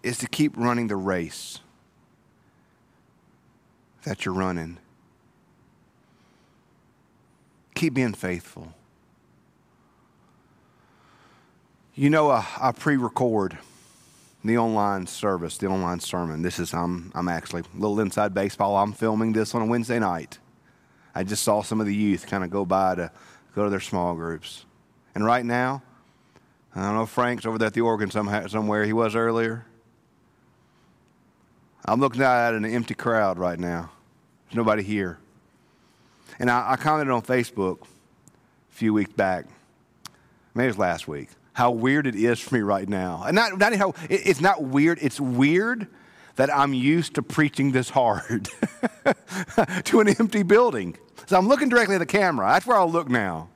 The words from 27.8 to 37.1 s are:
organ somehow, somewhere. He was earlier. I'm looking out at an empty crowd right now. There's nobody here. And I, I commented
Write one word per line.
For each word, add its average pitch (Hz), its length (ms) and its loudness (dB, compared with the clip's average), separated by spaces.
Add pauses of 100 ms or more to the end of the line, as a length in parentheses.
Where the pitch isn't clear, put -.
organ 107 280 0
somehow, 104 380 -2
somewhere. 104 360 0
He 107 100 -2
was 113 200 0
earlier. 117 520 -2 (2250)
I'm 113 160 0
looking 131 220 2
out 123 260 4
at 117 60 0
an 107 100 -2
empty 113 300 -4
crowd 104 440 0
right 87 200 -2
now. 85 320 -6 (560)
There's - 100 -10
nobody 110 260 2
here. 95 360 -4 (1200)
And 123 120 2
I, 123 220 2
I 127 40 2
commented 151 360 0